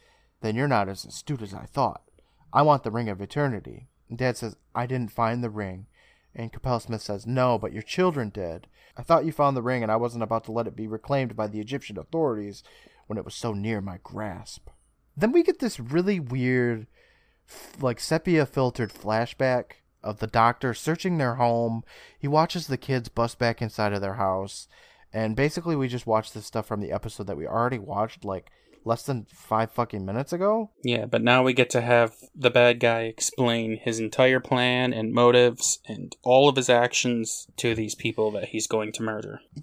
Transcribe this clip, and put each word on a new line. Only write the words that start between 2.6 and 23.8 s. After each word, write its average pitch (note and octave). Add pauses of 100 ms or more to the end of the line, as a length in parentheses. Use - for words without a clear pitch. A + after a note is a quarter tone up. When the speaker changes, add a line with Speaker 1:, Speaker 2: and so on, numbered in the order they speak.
Speaker 1:
want D3
the A2+
Ring A#2
of G2
Eternity." G2+ (200)
And A#2
Dad B2+
says, A2+ (180)
"I B2
didn't B2
find A#2
the A2+
ring." G2 (500)
And A#2
Capel B2
Smith A2+
says, G2+
"No, B2+
but A2
your G#2+
children D3
did. E2+ (280)
I B2
thought D#3
you D#3+
found C#3
the A#2+
ring, B2
and G#2+
I A2
wasn't A#2
about A2+
to A2
let A2+
it A#2
be A2
reclaimed A#2
by G#2+
the G#2
Egyptian A2+
authorities A2 (440)
when A2
it -
was G#2
so A#2
near G#2
my F#2+
grasp." - (480)
Then G3+
we E4+
get -
this A#3+
really F3
weird, B2 (640)
f-, -
like, B2
sepia-filtered C#3
flashback A#2+ (300)
of G#2+
the A2
doctor A#2
searching E3+
their B2
home. A#2 (360)
He C#3+
watches D#3+
the C3
kids B2+
bust -
back A#2
inside G#2+